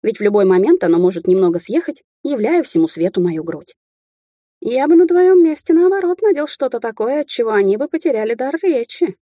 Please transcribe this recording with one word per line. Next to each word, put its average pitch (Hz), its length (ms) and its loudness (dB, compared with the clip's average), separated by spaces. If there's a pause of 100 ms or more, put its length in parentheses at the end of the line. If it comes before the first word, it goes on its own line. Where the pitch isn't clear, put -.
Ведь - 180 -6
в 208 40 -6
любой 202 220 2
момент 190 380 2
оно 170 160 2
может 180 280 -2
немного 180 320 2
съехать, 294 440 -6 (200)
являя 277 400 0
всему 165 240 0
свету 180 340 -4
мою 160 220 -2
грудь. 160 320 -14 (880)
«Я 262 260 -2
бы 330 80 6
на 339 120 6
твоем 359 360 4
месте, 311 300 0
наоборот, 359 480 0
надел 311 260 0
что-то 254 320 -6
такое, 233 420 -4
от 285 60 -6
чего 226 240 -4
они 202 260 2
бы 277 100 -4
потеряли 233 460 -2
дар 269 280 -6
речи» 294 560 -4 (120)